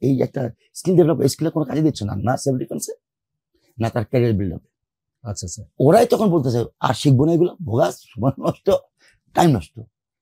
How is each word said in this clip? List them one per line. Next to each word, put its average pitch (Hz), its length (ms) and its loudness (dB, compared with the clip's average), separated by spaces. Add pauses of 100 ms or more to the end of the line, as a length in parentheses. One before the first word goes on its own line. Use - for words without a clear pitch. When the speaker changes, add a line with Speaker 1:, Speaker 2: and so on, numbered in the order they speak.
Speaker 1:
এই 131 220 2
একটা 113 280 -4 (240)
স্কিল 180 220 0
ডেভেলপ, 156 240 4
এই 135 80 2
স্কিলে 156 220 -4
কোনো 151 140 -4
কাজে 147 180 -4
দিচ্ছে 143 220 -2
না, 98 120 -6
না 117 200 -2
সেলফ 131 220 -2
ডিফেন্সে, - 340 -10 (880)
না 113 120 -4
তার 113 140 -4
ক্যারিয়ার 120 300 0
বিল্ড 95 200 -4
আপে। - 140 -16 (540)
Speaker 2:
আচ্ছা, 101 260 -10
স্যার। - 180 -16 (120)
Speaker 1:
ওরাই 175 280 6
তখন 208 240 0
বলতেছে, 127 340 0 (160)
"আর 131 140 0
শিখবো 135 300 2
না 165 80 2
এগুলো, 170 300 0
ভোগাস, 139 380 -2
সময় 113 300 -6 (100)
নষ্ট, - 300 -4 (640)
টাইম 170 160 4
নষ্ট।" 110 280 -4 (440)